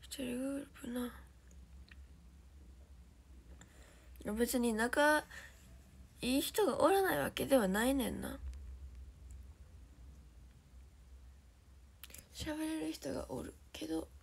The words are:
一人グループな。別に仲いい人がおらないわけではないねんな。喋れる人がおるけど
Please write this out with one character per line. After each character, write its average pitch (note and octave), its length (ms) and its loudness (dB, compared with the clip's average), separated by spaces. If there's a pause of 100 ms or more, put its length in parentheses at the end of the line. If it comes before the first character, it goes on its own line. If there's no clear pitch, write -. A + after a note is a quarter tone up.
一 - 200 -8
人 B3 160 -2
グ C4+ 200 -2
ル C#4+ 60 -8
ー - 20 -18 (160)
プ C#4 60 -8 (3250)
な。 G#3 100 -2
別 A#3 240 2
に A#3+ 140 4
仲 D4 520 4 (960)
い B3+ 180 4
い - 20 4
人 G4+ 260 2
が C4 140 2
お D4+ 100 8
ら G4 120 6
な F4 120 4
い D4 40 2
わ C#4 120 2
け - 160 -2
で C4+ 100 6
は A3+ 100 8
な G3+ 200 4
い C4+ 80 4
ね B3+ 160 2
ん G3 100 -6
な。 - 180 -6 (4000)
喋 D#4 240 -6
れ D#4 280 -2
る D#4+ 60 -2
人 - 220 -6
が - 160 -6
お - 120 -6
る - 120 -10 (180)
け - 140 -8
ど D#3+ 220 -2 (140)